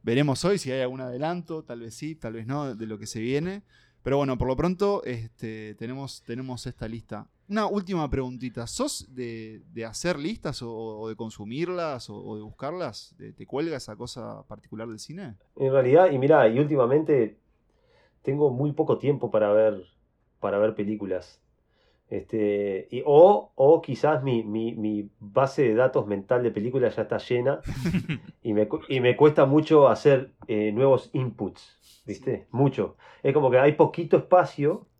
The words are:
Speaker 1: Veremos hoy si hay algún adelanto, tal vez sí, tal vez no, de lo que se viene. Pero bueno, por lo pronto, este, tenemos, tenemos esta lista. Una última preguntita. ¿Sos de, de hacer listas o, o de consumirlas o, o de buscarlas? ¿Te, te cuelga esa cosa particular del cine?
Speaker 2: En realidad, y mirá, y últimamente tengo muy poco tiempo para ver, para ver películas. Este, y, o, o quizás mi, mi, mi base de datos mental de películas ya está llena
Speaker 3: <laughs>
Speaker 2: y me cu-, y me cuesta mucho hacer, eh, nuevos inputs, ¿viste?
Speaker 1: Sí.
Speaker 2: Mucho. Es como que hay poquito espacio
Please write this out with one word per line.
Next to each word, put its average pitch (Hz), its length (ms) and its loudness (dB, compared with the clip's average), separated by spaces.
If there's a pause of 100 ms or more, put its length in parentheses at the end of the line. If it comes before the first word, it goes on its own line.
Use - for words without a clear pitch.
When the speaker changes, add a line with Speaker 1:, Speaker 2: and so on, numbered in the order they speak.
Speaker 1:
Veremos 131 400 0
hoy 196 140 2
si 131 120 -8
hay 131 120 -4
algún 131 180 -6
adelanto, 156 640 -8
tal 120 160 -14
vez 113 160 -14
sí, 156 180 -10
tal 117 200 -12
vez 113 120 -12
no, 139 300 -6
de 113 100 -10
lo 110 100 -10
que 107 100 -16
se 113 140 -12
viene. 156 420 -4 (420)
Pero 131 140 0
bueno, 135 200 -2
por 123 80 -2
lo 131 100 -2
pronto, 185 480 -2
este, 110 680 -12
tenemos, 127 480 -12
tenemos 123 440 -10
esta 117 220 -12
lista. 110 380 -14 (220)
Una 208 180 -2
última 180 420 -4
preguntita. 127 580 -6
¿Sos - 480 -6
de, 113 480 -12 (100)
de 113 120 -10
hacer 147 340 -6
listas 156 440 -8
o, 117 100 -10
o 110 360 -10
de 110 80 -10
consumirlas 135 920 -8
o, 104 80 -16
o 104 200 -12
de 107 60 -12
buscarlas? 131 760 -12
¿Te, 107 140 -18
te - 140 -20
cuelga 151 300 -4
esa 110 200 -12
cosa 110 500 -14
particular 110 420 -14
del 110 100 -14
cine? 156 360 -16 (220)
Speaker 2:
En 135 160 0
realidad, 139 380 6
y 139 80 -2
mirá, 135 300 6
y 117 100 2
últimamente 143 800 2 (840)
tengo 143 280 0
muy 139 220 -2
poco 143 260 0
tiempo 127 320 -2
para 104 220 2
ver, 107 300 2 (580)
para 101 180 -2
ver 107 160 2
películas. 101 680 -6 (680)
Este, 101 800 -4
y, 123 140 -8
o, 160 500 8
o 160 280 6
quizás 143 400 0
mi, 120 200 0
mi, 110 320 -6
mi 104 360 -4 (100)
base 135 420 0
de 110 120 4
datos 127 320 2
mental 104 360 -2
de 117 80 0
películas 120 460 -2
ya 110 60 -4
está 107 160 -4
llena 123 420 -2 (420)
Speaker 3:
<laughs> - 400 -10
Speaker 2:
y 107 120 -2
me 107 120 4
cu-, 156 220 -6
y 135 120 0
me 123 160 4
cuesta 147 280 6
mucho 147 440 6
hacer, - 440 4 (140)
eh, 107 260 0
nuevos 131 400 2
inputs, - 960 -8
¿viste? 107 320 -6
Speaker 1:
Sí. - 120 -14
Speaker 2:
Mucho. 120 460 0 (260)
Es 139 120 0
como 139 160 4
que 127 80 6
hay 147 140 6
poquito 160 440 2
espacio 165 680 2 (140)